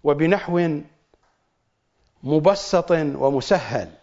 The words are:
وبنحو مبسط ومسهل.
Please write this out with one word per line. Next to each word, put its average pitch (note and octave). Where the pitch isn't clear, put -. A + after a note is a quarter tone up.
وبنحو E3
مبسط E3+
ومسهل. C3+